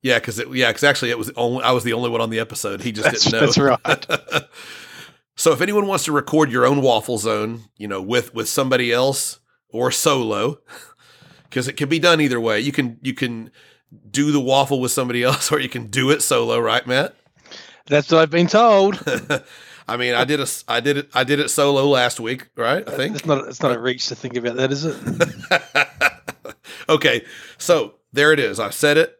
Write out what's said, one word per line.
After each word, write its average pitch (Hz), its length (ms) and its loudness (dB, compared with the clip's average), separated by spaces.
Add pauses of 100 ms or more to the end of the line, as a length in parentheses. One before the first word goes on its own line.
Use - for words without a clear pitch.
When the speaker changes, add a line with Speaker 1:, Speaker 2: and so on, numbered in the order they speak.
Speaker 1:
Yeah, 123 180 2
'cause 110 180 -8
it, 120 160 -8
yeah, 123 180 4
'cause - 120 -2
actually 131 260 2
it 120 80 -2
was 107 160 -6
only, 120 300 -2
I 123 80 4
was 120 100 2
the 117 120 0
only 120 160 -2
one 113 100 -2
on 113 100 -2
the 113 80 -4
episode. 104 440 -6
He 120 100 -6
just 107 180 -4
Speaker 2:
That's, - 140 -2
Speaker 1:
didn't 113 160 2
know. 143 60 6
Speaker 2:
that's - 120 2
right. - 920 0
Speaker 1:
<laughs> - 40 -20 (800)
So - 160 4
if 127 80 0
anyone 202 280 0
wants 196 160 -2
to 156 80 -2
record 147 400 2
your 123 120 2
own 139 160 4
Waffle 117 380 0
Zone, 110 460 -4 (120)
you 104 120 -12
know, 95 120 -6
with, 117 340 -2
with 113 140 -6
somebody 127 440 0
else 135 480 -2 (280)
or 123 220 -2
solo, 123 720 -2 (440)
<laughs> - 460 -20
'cause 123 160 -4
it 139 100 -8
can 143 120 -4
be 165 100 0
done 165 220 4
either 127 180 0
way. 110 220 0
You 139 100 -2
can, 123 320 -4
you 131 120 -6
can 117 360 -8 (580)
do 147 220 0
the 147 80 2
waffle 135 420 2
with 127 120 -2
somebody 123 300 -2
<laughs> 123 60 4
else, - 220 -2
or 151 80 2
you 131 100 -4
can 113 200 -10
do 131 220 0
it 151 120 4
solo, 117 380 2
right, 113 260 0
Matt? 131 300 0 (680)
Speaker 2:
That's 147 260 2
what 165 80 6
I've 156 100 4
been 170 160 2
told. 202 580 4
Speaker 1:
<laughs> - 840 -6
I 120 80 -4
mean, 123 180 -2
I 123 100 4
did 143 140 0
a 135 60 -4
s-, - 240 -8
I 120 100 0
did 139 200 0
it, 143 160 -8
I 131 100 2
did 139 160 2
it 131 100 -2
solo 143 380 4
last 123 320 2
week, 120 260 -6 (100)
right? 123 200 0
I 202 60 -2
Speaker 2:
That's, - 140 -8
Speaker 1:
think. 139 180 -4
Speaker 2:
that's 143 120 -8
not, 143 220 -2
it's 120 120 -16
not 127 160 0
a 113 40 -8
reach 127 300 -4
to 127 40 -8
think 123 220 -10
about 120 180 -4
that, 131 160 0
is 139 140 -4
it? 160 120 -6
Speaker 1:
<laughs> - 1160 -2 (760)
Okay, 139 360 2 (320)
so 147 380 0 (180)
there 147 200 4
it 147 60 4
is. 110 220 -2
I've 101 140 -4
said 147 240 2
it. - 220 0